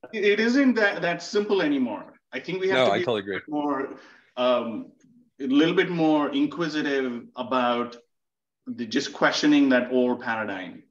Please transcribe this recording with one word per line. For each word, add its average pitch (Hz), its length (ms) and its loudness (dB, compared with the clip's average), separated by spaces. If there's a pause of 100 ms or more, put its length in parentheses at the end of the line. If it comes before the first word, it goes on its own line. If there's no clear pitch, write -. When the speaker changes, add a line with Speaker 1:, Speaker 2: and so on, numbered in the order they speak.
(120)
Speaker 1:
It, 208 120 -4
it 208 160 4
isn't 247 340 4
that, 202 280 0
that 170 180 -2
simple 208 400 0
anymore. 127 540 -2 (180)
I 127 60 -10
think 180 220 -6
we 185 80 -2
have 190 100 2
Speaker 2:
No, 127 80 4
Speaker 1:
to 101 60 4
Speaker 2:
I 107 60 2
Speaker 1:
be 117 60 -2
Speaker 2:
totally 117 160 0
agree. 95 280 -6
Speaker 1:
more, 147 480 -4 (400)
um, 120 560 -2 (460)
a 139 80 -6
little 151 280 4
bit 175 160 2
more 156 400 2
inquisitive 139 920 -2 (120)
about 120 600 -2 (680)
the, 120 200 -8
just 110 260 -4
questioning 147 580 4
that 123 220 2
old 123 300 2
paradigm. 101 680 -8